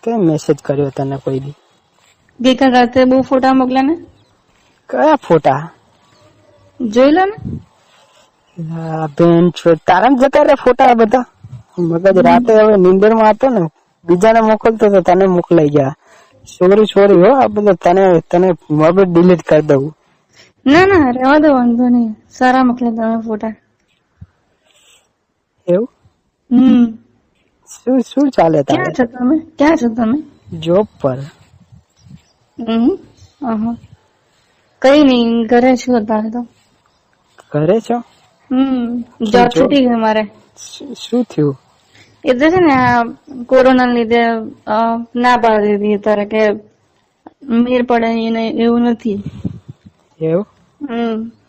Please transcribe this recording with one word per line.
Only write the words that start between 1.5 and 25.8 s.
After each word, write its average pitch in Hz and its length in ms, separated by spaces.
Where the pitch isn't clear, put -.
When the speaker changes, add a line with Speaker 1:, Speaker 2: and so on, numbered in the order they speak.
Speaker 2:
ગઈકાલ 254 300
રાતે 247 320
બહુ 254 180
ફોટા 262 320
મોકલ્યા 262 280
ને? 302 160
Speaker 1:
કયા 285 260
ફોટા? 151 540
Speaker 2:
જોઈ 247 300
લો 370 140
ને. - 340
Speaker 1:
આ 160 320
બેન 170 420
છો, 170 260
તારા 185 340
ને 269 180
જતા 294 160
રહ્યા 302 120
ફોટા 247 380
બધા. 226 320
મગજ 175 380
Speaker 2:
હમ. - 40
Speaker 1:
રાતે 233 320
હવે 214 240
નીંદરમાં 208 520
હતો 214 200
ને, 185 200
બીજાને 208 360
મોકલતો 220 480
તો 196 120
તને 185 240
મોકલાઈ 175 440
ગયા. 143 260
સોરી, 202 380
સોરી 196 300
હો, 190 200
આ 247 120
બધો 208 260
તને, 180 460
તને 185 200
મગજ 175 420
ડિલીટ 170 280
કરી 156 200
દઉં. 147 340
Speaker 2:
ના, 320 200
ના, 339 260
રહેવા 262 260
દો, 302 160
વાંધો 247 360
નહીં. 233 260
સારા 254 340
મોકલ્યા 240 280
તમે 226 300
ફોટા. 220 320
Speaker 1:
એવું? 185 220